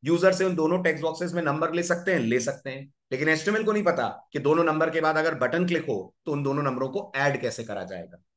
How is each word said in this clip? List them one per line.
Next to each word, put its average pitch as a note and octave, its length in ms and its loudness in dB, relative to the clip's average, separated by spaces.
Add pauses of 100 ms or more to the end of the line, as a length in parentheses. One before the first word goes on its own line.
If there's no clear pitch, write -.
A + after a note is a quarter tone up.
यूजर F3 280 6
से F#3 120 2
उन F3+ 100 0
दोनों E3 280 2
टेक्स्ट D#3 200 0
बॉक्सेस E3 300 -4
में E3+ 100 -2
नंबर D#3 300 0
ले E3+ 100 0
सकते F3 300 0
हैं? D#3+ 60 2
ले A#2+ 200 2
सकते C3+ 300 -6
हैं। C3+ 240 -14 (180)
लेकिन C#3 180 0
एचटीएमएल G3 340 2
को G#3 80 2
नहीं G#3 120 0
पता B2+ 240 2 (260)
कि D3 60 -2
दोनों D3+ 240 4
नंबर D#3 260 2
के D#3+ 120 -2
बाद D#3 160 2
अगर D#3 180 0
बटन F3+ 320 0
क्लिक E3+ 220 0
हो G2 260 -6 (100)
तो E3 60 -4
उन C#3+ 120 -2
दोनों C#3 200 0
नंबरों C3 260 -2
को G3+ 260 -6
ऐड C#3 260 0
कैसे A#2+ 220 -4
करा G2+ 200 -8
जाएगा। F2+ 400 -14 (140)